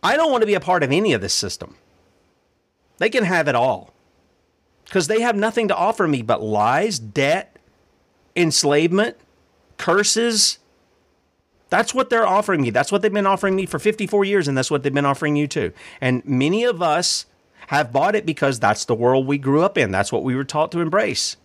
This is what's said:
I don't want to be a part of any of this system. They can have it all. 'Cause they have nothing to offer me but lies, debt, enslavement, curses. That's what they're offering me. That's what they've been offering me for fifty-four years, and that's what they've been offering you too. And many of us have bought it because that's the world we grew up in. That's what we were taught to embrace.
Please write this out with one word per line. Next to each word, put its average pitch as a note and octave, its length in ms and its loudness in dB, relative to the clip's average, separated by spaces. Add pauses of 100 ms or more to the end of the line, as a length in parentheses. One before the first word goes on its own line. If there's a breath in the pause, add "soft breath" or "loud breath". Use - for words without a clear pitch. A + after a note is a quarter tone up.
I G#3+ 140 2
don't D#4+ 140 2
want A#3+ 120 2
to G#3+ 40 2
be G3+ 80 0
a F#3 60 -2
part F3 220 0
of C3 100 0
any F#3 200 2
of G#2+ 80 0
this F#2 140 -4
system. - 420 -8 (1200)
They G#3+ 120 0
can B3+ 140 0
have E3+ 240 0
it C3+ 60 0
all. A#2 380 0 (960)
'Cause E3+ 200 0
they A3 120 2
have A#3 160 2
nothing G#3+ 320 0
to G3+ 80 0
offer F#3 320 0
me C3+ 140 0
but A2 200 -2
lies, B2 560 0
debt, C#3 580 -2 (760)
enslavement, E3 840 2 (580)
curses. G#3+ 840 0 (1080)
That's A3 240 0
what B3+ 180 -2
they're A3+ 160 2
offering F#3+ 360 2
me. A#2+ 80 0
That's B2+ 220 0
what G3 100 0
they've G#3+ 100 2
been G3+ 140 0
offering G3 300 2
me F#3+ 100 -2
for D#3 140 -6
fifty-four G#3 440 0
years, G3 220 0
and C#3 100 0
that's C3 140 -2
what C#3+ 140 -2
they've C#3 100 -2
been C#3+ 100 0
offering D3 300 0
you D3 140 0
too. G2+ 240 -4 (280 loud breath)
And B2+ 240 -2
many C#3+ 380 0
of A#3 180 -2
us E3+ 460 -2 (400 loud breath)
have C#3+ 260 -2
bought E3 220 2
it G#3 100 -2
because C#3 360 -2
that's G#2 240 0
the A#2+ 100 0
world C3 320 2
we C#3+ 100 0
grew C#3 260 2
up G3+ 140 0
in. A#2+ 140 2
That's F#2+ 220 0
what A2+ 100 -2
we B2+ 140 -2
were C#3 80 -4
taught D3+ 260 -2
to E3 100 -6
embrace. E3 640 -2